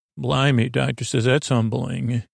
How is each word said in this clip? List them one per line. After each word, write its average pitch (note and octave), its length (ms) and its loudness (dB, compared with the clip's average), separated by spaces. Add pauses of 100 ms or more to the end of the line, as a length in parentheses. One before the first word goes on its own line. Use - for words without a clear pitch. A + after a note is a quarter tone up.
(180)
Blimey, C3 520 2
Doctor B2+ 360 -4
says, B2 180 0
"That's B2+ 240 2
humbling." B2 760 -2 (100)